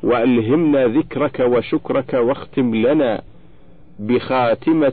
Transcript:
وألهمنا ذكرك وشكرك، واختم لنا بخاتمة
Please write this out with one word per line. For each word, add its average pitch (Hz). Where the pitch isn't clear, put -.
وألهمنا 127
ذكرك 135
وشكرك، 127
واختم 123
لنا 117
بخاتمة 123